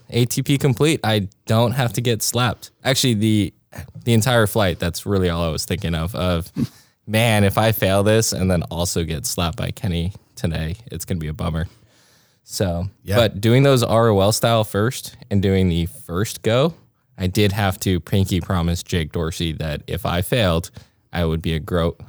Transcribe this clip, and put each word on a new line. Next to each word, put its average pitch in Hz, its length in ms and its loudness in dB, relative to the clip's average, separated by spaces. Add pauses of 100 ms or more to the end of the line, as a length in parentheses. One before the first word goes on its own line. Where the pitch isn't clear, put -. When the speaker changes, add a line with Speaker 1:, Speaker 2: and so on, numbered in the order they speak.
(100)
Speaker 1:
A 120 160 0
T 135 160 -4
P 139 160 0
complete. 143 440 2
I 107 240 0 (200)
don't 113 260 2
have 127 220 -2
to 127 60 0
get 117 220 0
slapped. - 480 -2 (140)
Actually, 135 300 2
the, 104 380 2 (520)
the 120 100 2
entire 113 320 4
flight, 98 320 0
that's 85 260 -4
really 95 240 2
all 85 140 -2
I 85 60 0
was 76 160 -4
thinking 85 320 -4
of, 82 180 -4
of, 87 400 -2
<laughs> - 540 -8
"Man, 110 340 4
if 98 160 2
I 110 140 4
fail 101 320 2
this 110 280 2
and 92 160 -2
then 87 220 2
also 85 320 -4
get 80 240 -6
slapped 85 300 -4
by - 160 -6
Kenny 87 400 -4 (240)
today, 80 400 -4 (160)
it's - 120 -10
gonna 92 140 -4
be 78 80 -6
a 78 80 -6
bummer." 82 320 -4 (800)
So, 90 440 -4 (140)
Speaker 2:
Yeah. 98 140 -2
Speaker 1:
but 110 240 2
doing 117 220 6
those 135 200 4
R 113 260 2
O 101 120 4
L 101 120 4
style 117 320 2
first - 520 -4 (140)
and 101 120 2
doing 95 260 4
the 85 180 0 (200)
first 90 360 -6
go, 135 320 2 (440)
I 92 80 -4
did 101 260 2
have 101 280 -2
to 92 200 0
pinky 98 400 0
promise 85 420 -2
Jake 80 300 -4
Dorsey 82 420 -4
that 76 320 -6
if - 200 -8
I 85 160 -2
failed, 90 480 2 (420)
I 85 120 -2
would 82 180 -2
be 82 120 -4
a 80 60 -2
gro-, 85 360 -2 (120)